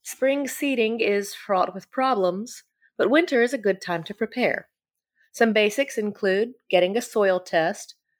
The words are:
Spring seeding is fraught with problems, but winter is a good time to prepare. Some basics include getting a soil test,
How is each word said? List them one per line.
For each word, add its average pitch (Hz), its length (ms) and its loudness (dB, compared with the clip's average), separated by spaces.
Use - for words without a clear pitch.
Spring 269 460 -2
seeding 233 540 -2
is 202 340 -2
fraught 180 380 -2
with - 180 -14
problems, 214 720 -2
but - 120 2
winter 294 340 4
is 240 100 0
a 277 40 -4
good 196 240 0
time 170 240 -6
to - 80 -14
prepare. 220 560 -4
Some 226 180 4
basics 214 460 0
include 208 560 -2
getting 180 260 4
a 240 60 0
soil 196 400 0
test, 180 540 -2